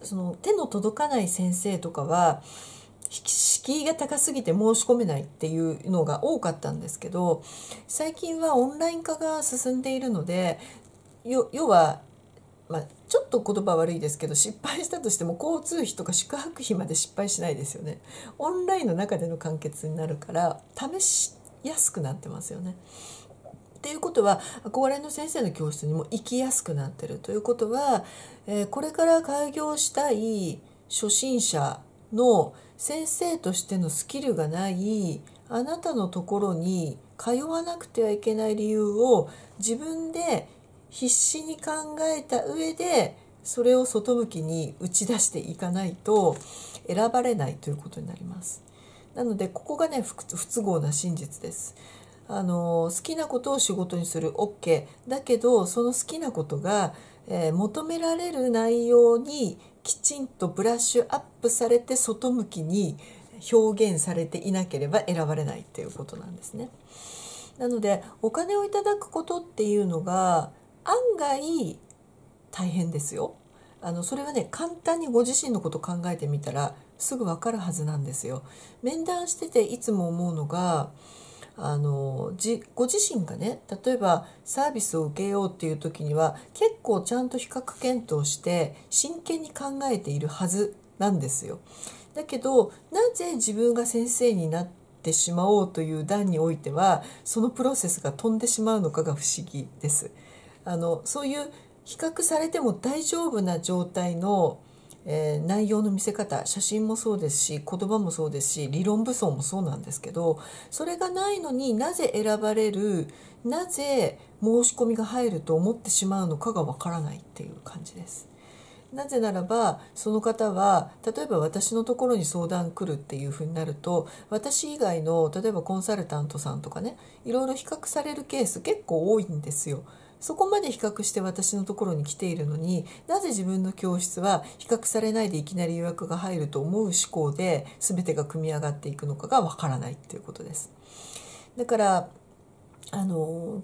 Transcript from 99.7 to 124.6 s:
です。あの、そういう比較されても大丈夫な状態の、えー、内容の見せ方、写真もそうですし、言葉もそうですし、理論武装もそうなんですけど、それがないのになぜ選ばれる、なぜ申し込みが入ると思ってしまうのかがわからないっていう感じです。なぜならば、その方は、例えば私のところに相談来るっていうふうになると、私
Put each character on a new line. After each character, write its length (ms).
で 100
す。 220
あ 100
の、 300
そ 180
う 40
い 100
う 140
比 120
較 240
さ 180
れ 100
て 100
も 140
大 300
丈 240
夫 140
な 180
状 260
態 300
の、 440
え 320
ー、 60
内 240
容 140
の 80
見 80
せ 140
方、 340
写 140
真 260
も 80
そ 180
う 60
で 100
す 80
し、 260
言 240
葉 120
も 100
そ 160
う 60
で 100
す 120
し、 180
理 120
論 200
武 100
装 160
も 140
そ 160
う 20
な 140
ん 80
で 80
す 100
け 100
ど、 280
そ 120
れ 140
が 140
な 200
い 100
の 100
に 240
な 180
ぜ 220
選 260
ば 140
れ 160
る、 360
な 240
ぜ 500
申 220
し 120
込 100
み 100
が 100
入 240
る 120
と 120
思 200
っ 20
て 160
し 160
ま 160
う 40
の 100
か 160
が 100
わ 100
か 160
ら 120
な 120
い 40
っ 40
て 220
い 60
う 140
感 200
じ 100
で 140
す。 220
な 140
ぜ 140
な 120
ら 120
ば、 380
そ 160
の 120
方 300
は、 380
例 180
え 40
ば 100
私 360
の 100
と 120
こ 120
ろ 80
に 100
相 220
談 240
来 200
る 60
っ 20
て 160
い 120
う 40
ふ 100
う 40
に 80
な 100
る 120
と、 320
私 420